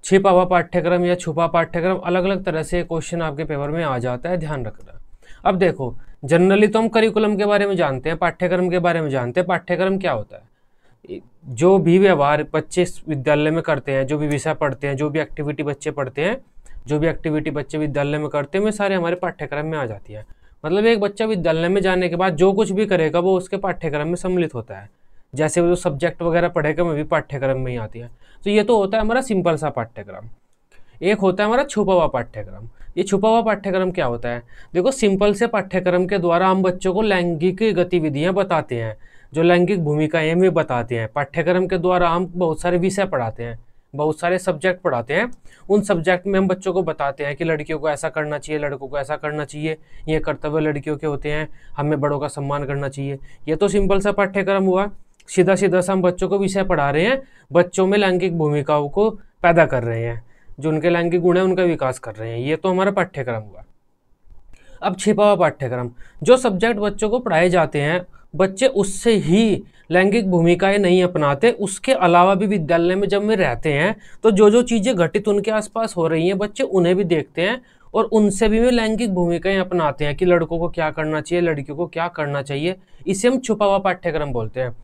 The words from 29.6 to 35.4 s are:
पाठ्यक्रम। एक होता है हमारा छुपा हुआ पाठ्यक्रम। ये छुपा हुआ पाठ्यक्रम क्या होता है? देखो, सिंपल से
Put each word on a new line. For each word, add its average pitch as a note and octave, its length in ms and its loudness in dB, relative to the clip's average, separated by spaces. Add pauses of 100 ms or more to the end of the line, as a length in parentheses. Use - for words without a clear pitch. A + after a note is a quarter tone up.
पाठ्यक्रम। A2 580 -10 (720)
एक G#3 160 2
होता F#3+ 260 2
है G#3 40 0
हमारा B3 160 2
छुपा G3 300 0
हुआ E3 120 4
पाठ्यक्रम। G#2+ 640 -8 (280)
ये F3+ 60 -2
छुपा G3 260 2
हुआ A3+ 140 4
पाठ्यक्रम G3 480 -2
क्या E3+ 160 -2
होता A#2+ 220 -4
है? A#2+ 140 -6 (320)
देखो, F#3 160 4
सिंपल G#3 440 2
से A3+ 120 0